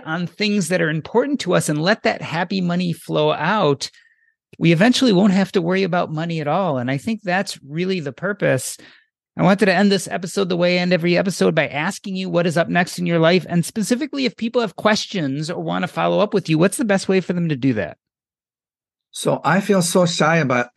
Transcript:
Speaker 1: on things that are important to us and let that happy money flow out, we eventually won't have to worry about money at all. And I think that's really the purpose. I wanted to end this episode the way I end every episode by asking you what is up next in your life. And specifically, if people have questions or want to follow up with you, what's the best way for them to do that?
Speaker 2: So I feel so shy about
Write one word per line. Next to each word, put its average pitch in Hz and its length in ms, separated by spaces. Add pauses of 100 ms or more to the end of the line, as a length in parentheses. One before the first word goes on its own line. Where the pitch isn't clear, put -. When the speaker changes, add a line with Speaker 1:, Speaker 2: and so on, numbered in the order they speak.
Speaker 1:
on 165 240
things 208 400
that 180 120
are 165 80
important 240 520
to - 140
us 165 140
and 156 140
let 202 220
that - 180
happy 180 380
money 175 320
flow 151 400
out, 156 580 (680)
we 165 140
eventually 226 420
won't 190 200
have 185 180
to 196 100
worry 185 220
about 175 300
money 165 280
at 143 60
all. 160 320
And 123 140
I 143 40
think 220 260
that's 190 420
really 175 340
the 139 140
purpose. 165 680 (600)
I 165 40
wanted 190 240
to 185 80
end 196 180
this - 160
episode 190 400
the 180 80
way 175 220
I - 20
end 180 140
every 175 200
episode 185 400
by 156 140
asking 185 480
you 185 140
what 170 160
is 160 100
up 165 140
next 175 280
in 175 60
your 170 140
life. 165 280
And 170 200
specifically, 262 580
if 233 100
people 233 280
have 208 140
questions 160 760
or 170 120
want 175 200
to 170 60
follow 175 320
up 208 120
with 180 160
you, 160 80
what's 180 220
the 262 80
best 196 200
way 190 140
for 175 140
them 170 160
to 151 60
do 127 180
that? 98 240 (1120)
Speaker 2:
So - 340
I 170 160
feel 196 220
so 180 240
shy 165 320
about 127 380